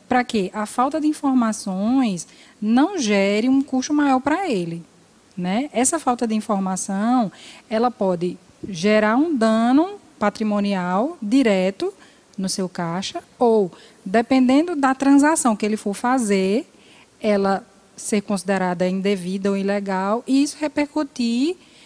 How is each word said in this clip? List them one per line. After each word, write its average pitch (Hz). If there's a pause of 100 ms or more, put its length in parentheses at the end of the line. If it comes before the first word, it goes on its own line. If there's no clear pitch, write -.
pra 247
que 202
a 214
falta 285
de 302
informações 226 (340)
não 269
gere 208
um 269
custo 269
maior 285
pra 330
ele, 170 (540)
né? 196
Essa 254
falta 247
de 220
informação, 202 (400)
ela 233
pode 180 (320)
gerar 214
um 311
dano 247 (180)
patrimonial 202
direto 208 (440)
no 190
seu 185
caixa 180 (160)
ou, 220 (360)
dependendo 262
da 262
transação 277
que -
ele 214
for 208
fazer, 214 (540)
ela 196 (320)
ser 208
considerada 185
indevida 190
ou 196
ilegal 196
e 269
isso 294
repercutir, 294 (280)